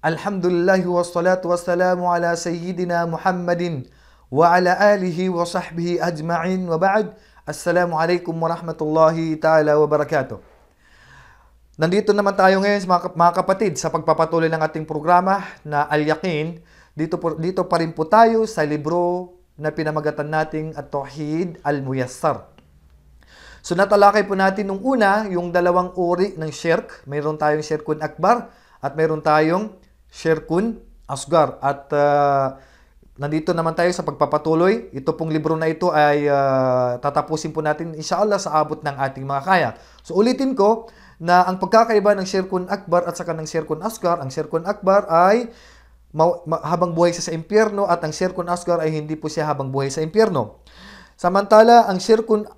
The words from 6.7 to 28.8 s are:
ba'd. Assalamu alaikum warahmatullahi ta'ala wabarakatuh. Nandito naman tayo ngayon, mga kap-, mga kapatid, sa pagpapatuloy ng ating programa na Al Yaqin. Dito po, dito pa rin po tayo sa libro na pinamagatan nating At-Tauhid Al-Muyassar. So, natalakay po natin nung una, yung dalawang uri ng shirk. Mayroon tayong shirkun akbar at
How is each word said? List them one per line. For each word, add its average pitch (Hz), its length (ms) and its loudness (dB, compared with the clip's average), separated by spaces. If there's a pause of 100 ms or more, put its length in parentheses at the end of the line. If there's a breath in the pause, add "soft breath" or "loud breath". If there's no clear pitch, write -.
ba'd. 196 320 0 (320 soft breath)
Assalamu 170 480 0
alaikum 165 400 0
warahmatullahi 160 1040 0
ta'ala 156 400 4
wabarakatuh. 147 640 0 (1400 soft breath)
Nandito 190 320 2
naman 202 240 2
tayo 190 240 6
ngayon, 196 320 0
mga 175 160 4
kap-, - 80 -8
mga 170 240 4
kapatid, 185 400 0
sa 160 160 -6
pagpapatuloy 160 560 0
ng 160 80 -2
ating 156 320 -4
programa 180 560 2 (160)
na 147 240 -2
Al 151 160 0
Yaqin. 156 560 -4 (400 soft breath)
Dito 165 240 -4
po, 160 160 -4
dito 180 320 -4
pa 175 80 0
rin 165 160 -2
po 160 160 -4
tayo 226 400 6
sa 160 160 -2
libro 175 640 -2 (320)
na 151 80 -2
pinamagatan 151 560 -4
nating 156 480 -4
At-Tauhid 151 880 -8
Al-Muyassar. 135 960 -4 (1080 loud breath)
So, - 80 -6
natalakay 202 560 4
po 196 80 -2
natin 196 320 0
nung 196 160 -6
una, 214 400 2
yung 175 240 -4
dalawang 175 480 2
uri 180 400 0
ng 156 160 -8
shirk. - 560 -2
Mayroon 147 240 -4
tayong 151 320 0
shirkun 151 320 -4
akbar 160 560 -2 (240 soft breath)
at 139 160 -8